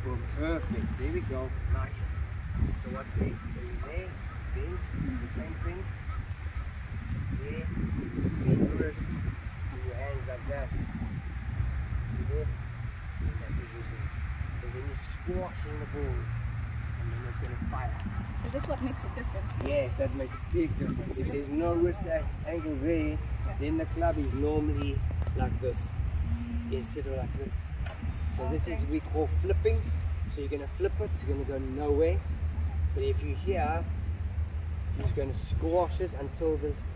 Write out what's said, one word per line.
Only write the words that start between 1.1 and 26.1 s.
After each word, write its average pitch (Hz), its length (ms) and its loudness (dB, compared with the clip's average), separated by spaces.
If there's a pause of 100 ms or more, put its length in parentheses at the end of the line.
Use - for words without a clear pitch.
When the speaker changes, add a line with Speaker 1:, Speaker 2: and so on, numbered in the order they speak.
Speaker 1:
we 120 100 2
go. 131 280 -2 (240)
Nice. - 440 0 (680)
So - 80 -4
what's - 240 -4
there? 196 140 6 (240)
So - 60 -6
you're - 320 -4
there, 190 180 -2 (460)
bend, 180 220 0 (420)
the - 220 -4
same - 220 -4
thing. 190 200 -2 (1600)
There, - 260 -2 (760)
bend - 140 8
your - 200 6
wrist, - 220 0
do - 840 -2
your - 100 -4
hands - 300 -2
like 127 220 -4
that. 135 200 -2
See - 1600 -2
there? 453 180 2 (720)
You're - 120 2
in - 100 -2
that - 180 -4
position. - 400 -6 (600)
Because - 140 -4
then 131 120 -4
you're - 160 -4 (460)
squashing - 300 -4
the - 80 -4
ball, - 280 0 (840)
and - 100 -2
then - 160 -2
it's - 120 -4
gonna - 180 -2 (140)
fire. 131 260 0 (480)
Speaker 2:
Is - 80 -4
this 285 140 -2
what 269 160 -2
makes 262 200 -2
a - 120 -2
difference? - 360 -2 (140)
Speaker 1:
Yes, - 300 2
that - 200 2
makes 262 180 -2
a - 200 -4
big - 240 4
difference. - 400 0
If - 140 0
there's 143 180 0
no 165 240 4
wrist 170 320 4
a-, 160 180 2 (240)
angle 156 340 -2
there, 151 360 4
Speaker 2:
Yeah. - 0 - (420)
Speaker 1:
then 151 180 2
the 160 100 2
club - 300 2
is 139 160 2
normally 147 680 2 (360)
like - 240 2
this, - 180 0 (520)